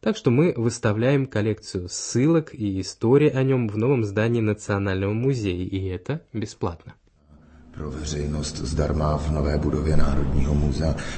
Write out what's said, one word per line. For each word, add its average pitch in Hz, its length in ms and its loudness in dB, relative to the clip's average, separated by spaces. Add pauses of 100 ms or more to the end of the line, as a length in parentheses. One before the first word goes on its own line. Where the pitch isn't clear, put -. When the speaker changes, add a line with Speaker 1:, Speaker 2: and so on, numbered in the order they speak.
Speaker 1:
Так - 160 -2
что - 120 0
мы 147 260 4
выставляем 120 680 0
коллекцию 104 640 -4
ссылок 156 640 0
и 98 260 -4
истории 135 520 2
о 131 100 -2
нем 131 280 2
в 101 60 -8
новом 120 300 0
здании 110 360 0
Национального 101 720 -2
музея, 110 520 -2
и 95 220 -4
это 95 340 -6 (120)
бесплатно. 98 600 -8 (800)
Speaker 2:
Pro 76 160 -10
veřejnost 73 680 -6
zdarma 76 600 0
v - 140 -2
nové 73 260 2
budově 73 400 2
Národního 71 560 4
muzea. 73 420 2 (220)